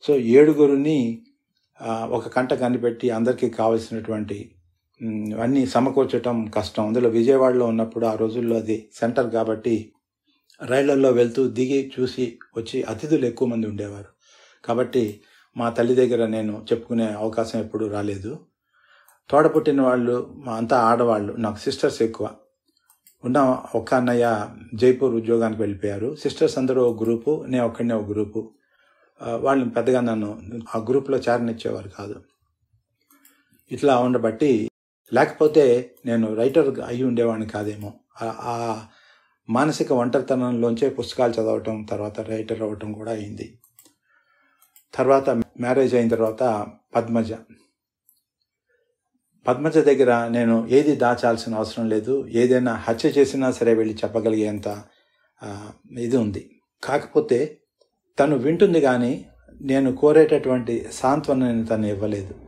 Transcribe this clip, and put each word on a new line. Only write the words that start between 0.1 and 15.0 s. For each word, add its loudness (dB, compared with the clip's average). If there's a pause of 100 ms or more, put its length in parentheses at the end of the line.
ఏడుగురిని, 4 (600)
ఆ, -6
ఒక -4
కంట -2
కనిపెట్టి -2
అందరికీ 0
కావలసినటువంటి, -4 (460)
మ్, -6
అన్నీ 0
సమకూర్చటం 0
కష్టం. -4
అందులో 2
విజయవాడలో 4
ఉన్నప్పుడు -2
ఆ 0
రోజుల్లో -2
అది -4
సెంటర్ -2
కాబట్టి -2 (720)
రైళ్లల్లో 4
వెళ్తూ 4
దిగి -2
చూసి -4 (180)
వచ్చి -6
అతిథులు -2
ఎక్కువ -2
మంది -2
ఉండేవారు. -10 (600)
కాబట్టి -2 (360)